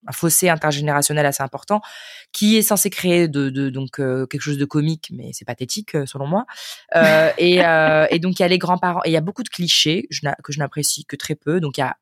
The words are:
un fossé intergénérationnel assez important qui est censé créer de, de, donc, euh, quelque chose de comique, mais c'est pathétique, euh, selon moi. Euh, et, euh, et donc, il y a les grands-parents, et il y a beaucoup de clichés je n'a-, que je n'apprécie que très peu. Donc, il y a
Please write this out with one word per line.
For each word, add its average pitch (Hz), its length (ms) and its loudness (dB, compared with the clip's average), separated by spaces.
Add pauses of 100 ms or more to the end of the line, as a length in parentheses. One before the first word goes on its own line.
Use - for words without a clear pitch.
un - 40 -10
fossé 170 360 2
intergénérationnel 147 760 0
assez 139 180 -2
important 170 380 -4 (520)
qui 214 240 4
est 214 40 4
censé 208 280 0
créer 175 400 2
de, 139 200 0
de, 135 200 -2
donc, 135 300 -8
euh, 131 280 -2
quelque 143 140 -8
chose 147 160 -4
de 143 80 0
comique, 151 500 -2
mais 127 180 -14
c'est - 120 -14
pathétique, 127 500 -8
euh, 143 100 -2
selon 135 220 -8
moi. 196 180 -2 (500)
Euh, 160 420 6
et, 180 280 4
euh, 156 440 4
et 170 100 2
donc, 180 180 -2
il - 40 0
y 185 40 4
a - 40 2
les 185 80 4
grands-parents, 180 480 0
et 165 40 0
il 160 40 2
y 160 40 4
a 156 40 2
beaucoup 190 220 -6
de 214 60 -10
clichés 170 600 0
je 143 120 -8
n'a-, 143 200 -2
que - 80 -12
je 143 80 -8
n'apprécie 147 460 -4
que - 100 -10
très 151 200 -6
peu. 160 260 0
Donc, 143 160 -4
il 147 40 0
y - 20 2
a 127 180 -4